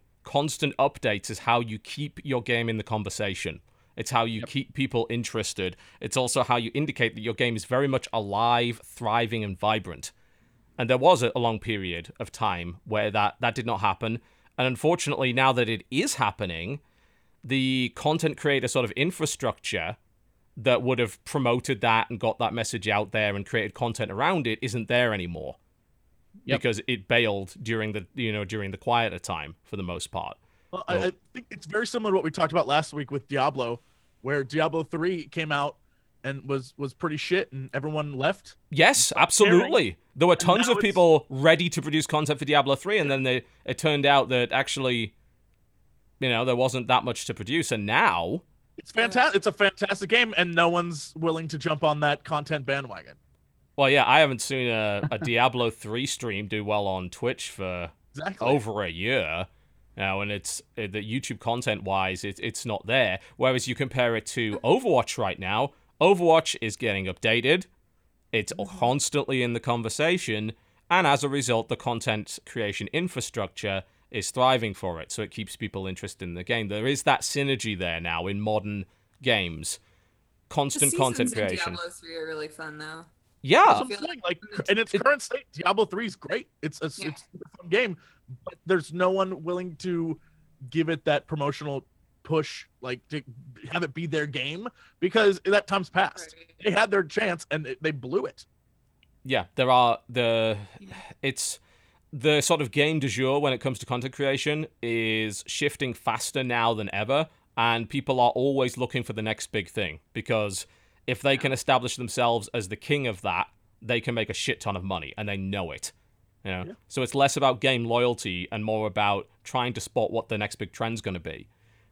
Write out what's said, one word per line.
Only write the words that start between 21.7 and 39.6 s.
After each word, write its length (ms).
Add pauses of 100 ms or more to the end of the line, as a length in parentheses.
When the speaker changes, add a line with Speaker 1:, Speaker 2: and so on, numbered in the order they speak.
Speaker 1:
that 260
and 120
got 180
that 160
message 340
out 240
there 240
and 80
created 300
content 360
around 360
it 160
isn't 260
there 240
anymore. 440 (920)
Speaker 2:
Yep. 140
Speaker 1:
Because 280
it 200
bailed 540
during 300
the, 220
you 180
know, 120
during 260
the 80
quieter 400
time 360 (100)
for 120
the 60
most 280
part. 280 (320)
Speaker 3:
Well, 180
I, 120
Speaker 1:
So 80
Speaker 3:
I 40 (220)
think 160
it's 160
very 200
similar 260
to 40
what 80
we 60
talked 220
about 140
last 280
week 160
with 180
Diablo, 520 (420)
where 200
Diablo 400
three 440
came 260
out 240 (480)
and 240
was, 300
was 160
pretty 240
shit 340
and 220
everyone 400
left. 420 (140)
Speaker 1:
Yes, 420
Speaker 3:
But 100
Speaker 1:
absolutely. 720 (200)